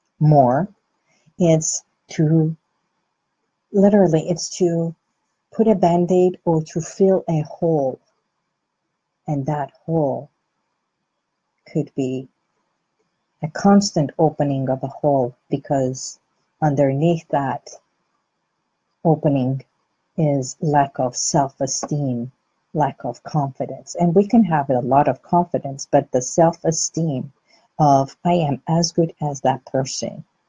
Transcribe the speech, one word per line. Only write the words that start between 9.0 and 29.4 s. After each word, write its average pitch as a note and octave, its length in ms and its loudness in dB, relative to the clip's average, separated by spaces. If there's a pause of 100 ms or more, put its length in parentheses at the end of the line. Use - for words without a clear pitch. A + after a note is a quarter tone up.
And C#3 200 -4
that D3 260 -4 (120)
hole C#3+ 460 -2 (1400)
could D3 240 -4
be C3 320 -6 (1160)
a D#3+ 60 -4
constant G3 720 2
opening C#3+ 500 -2
of C3 160 -4
a C3+ 40 -6
hole, C3+ 460 0 (160)
because C3+ 680 -4 (420)
underneath D3 640 0
that C#3 400 -4 (1400)
opening C#3+ 600 0 (520)
is C#3+ 440 -2
lack C#3+ 380 0
of B2+ 180 -4
self-esteem, C3+ 1160 -4 (440)
lack D3 300 -4
of B2 180 -10
confidence. - 760 -8
And E3+ 180 0
we G3+ 120 2
can A3+ 180 4
have D3+ 260 -2
a B2+ 100 0
lot C3 280 2
of C3 140 -2
confidence, C#3+ 680 -2
but C#3 220 2
the B2+ 100 0
self-esteem D#3+ 1080 -2 (460)
of, C#3 460 2
"I F3 100 0
am D3 320 -2
as E3 260 -2
good E3 280 -2
as C#3+ 220 -6